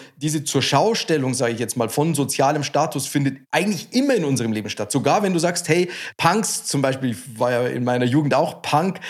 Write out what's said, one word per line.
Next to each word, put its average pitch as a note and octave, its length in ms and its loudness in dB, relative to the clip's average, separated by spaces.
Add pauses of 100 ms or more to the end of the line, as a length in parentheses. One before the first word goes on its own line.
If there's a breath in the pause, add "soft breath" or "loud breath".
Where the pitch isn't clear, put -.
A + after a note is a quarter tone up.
(160 loud breath)
diese D3+ 260 -2
Zurschaustellung, D3 920 0
sage A#2 180 0
ich A2 80 -6
jetzt A2 160 -4
mal, A#2 120 0
von D3+ 280 0
sozialem C#3+ 480 0
Status C#3+ 420 -2
findet C#3 320 0 (140)
eigentlich F#3 400 -2
immer C4+ 240 2
in F3+ 80 0
unserem A#2 260 0
Leben G#2+ 180 -2
statt. G#2 220 -6
Sogar D3 320 2
wenn F#3+ 100 2
du E3+ 60 2
sagst, F3 300 0
hey, F3 200 2 (280 loud breath)
Punks, F#3 480 0
zum C#3+ 180 0
Beispiel, C3 300 0
ich A2 260 -12
war B2 140 2
ja A#2+ 160 0
in B2+ 160 -4
meiner B2 220 2
Jugend C#3 280 2
auch D#3+ 280 0
Punk, F3 360 0 (120 loud breath)